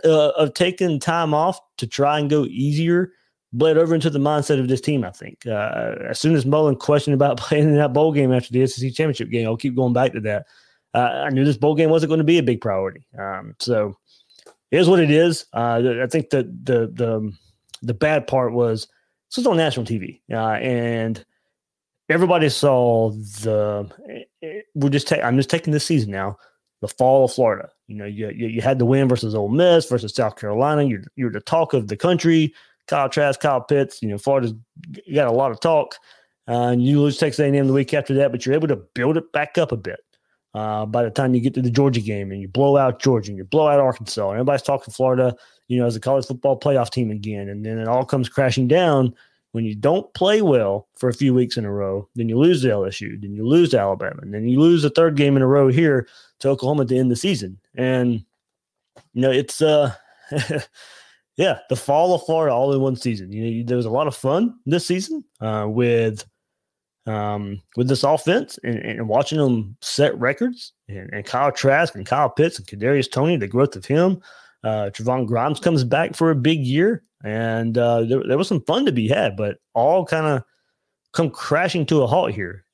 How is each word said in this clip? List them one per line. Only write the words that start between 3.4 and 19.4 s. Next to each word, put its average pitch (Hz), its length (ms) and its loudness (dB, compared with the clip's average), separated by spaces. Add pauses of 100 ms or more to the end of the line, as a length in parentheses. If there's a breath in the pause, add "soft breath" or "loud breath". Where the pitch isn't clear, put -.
bled 151 240 4
over 165 180 4
into 160 140 0
the 143 100 -2
mindset 147 400 2
of 127 80 0
this 127 140 0
team, 139 240 -2
I 90 60 -10
think. - 360 -16
Uh, 107 480 -4 (140)
as - 100 -6
soon 160 160 2
as 131 100 0
Mullen 147 300 2
questioned 147 380 0
about 135 240 2
<laughs> - 20 -12
playing 151 300 2
in 147 60 4
that 147 180 2
bowl 156 180 2
game 135 220 2
after 123 180 -2
the 123 100 2
S 131 160 0
E 123 40 -6
C 131 100 -4
championship 127 380 -4
game, 113 180 -2
I'll 113 100 -2
keep 127 180 -4
going 123 180 2
back 127 200 0
to 117 80 -6
that. 104 240 -4 (480 soft breath)
Uh, 123 320 0
I 151 40 -4
knew 135 160 2
this 143 120 2
bowl 143 160 2
game 156 160 2
wasn't 160 200 2
gonna 160 140 0
be 165 140 4
a 165 60 2
big 123 180 0
priority. 95 460 -6 (100)
Um, 98 420 -10
so 107 380 -2 (760 soft breath)
it 151 80 4
is 175 100 4
what 185 100 6
it 156 100 4
is. 160 440 4
Uh, 117 280 0
th-, 120 220 0
I 127 40 -4
think 156 240 -2
that 123 340 -4
the, 117 280 0
the, 113 400 -4 (480)
the 120 120 -4
bad 151 340 0
part 123 260 0
was 117 340 0 (420)
this - 80 -8
was 254 100 0